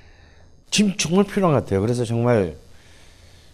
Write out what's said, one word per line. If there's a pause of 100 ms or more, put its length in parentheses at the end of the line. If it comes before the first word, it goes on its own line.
(720)
지금
정말
필요한
것
같아요.
그래서
정말 (960)